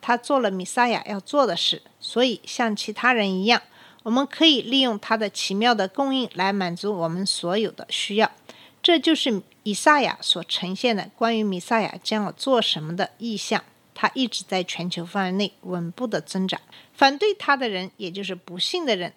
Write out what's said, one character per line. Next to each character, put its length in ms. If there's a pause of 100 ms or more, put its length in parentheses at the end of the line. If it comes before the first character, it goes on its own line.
他 160
做 220
了 120
弥 140
撒 240
亚 180
要 120
做 280
的 80
事， 260 (180)
所 240
以 220
像 300
其 160
他 220
人 180
一 140
样， 160 (420)
我 60
们 160
可 200
以 160
利 200
用 180
他 160
的 140
奇 240
妙 200
的 140
供 260
应 200
来 180
满 240
足 180
我 140
们 180
所 320
有 140
的 180
需 280
要。 140 (500)
这 180
就 160
是 260 (220)
以 100
赛 280
亚 200
所 220
呈 320
现 200
的 200
关 220
于 60
弥 160
撒 220
亚 220
将 200
要 80
做 300
什 220
么 120
的 240
意 180
象。 260 (300)
他 200
一 140
直 180
在 180
全 260
球 160
范 200
围 60
内 300
稳 300
步 140
的 140
增 280
长。 120 (340)
反 240
对 160
他 220
的 140
人， 280
也 140
就 120
是 120
不 240
信 260
的 100
人 220